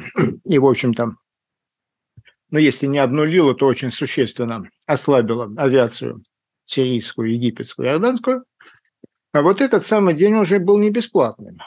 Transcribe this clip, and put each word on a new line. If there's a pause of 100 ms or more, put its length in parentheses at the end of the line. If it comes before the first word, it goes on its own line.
(160)
<clears throat>
и,
в
общем-то, (1400)
ну,
если
не
обнулила,
то
очень
существенно (220)
ослабила
авиацию (500)
сирийскую,
египетскую,
иорданскую. (880)
А
вот
этот
самый
день
уже
был
не
бесплатным.